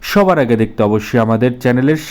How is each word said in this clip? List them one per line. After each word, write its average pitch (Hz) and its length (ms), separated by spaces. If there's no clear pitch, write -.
সবার 190 380
আগে 120 160
দেখতে 110 280
অবশ্যই 107 360
আমাদের 113 400
চ্যানেলের 131 400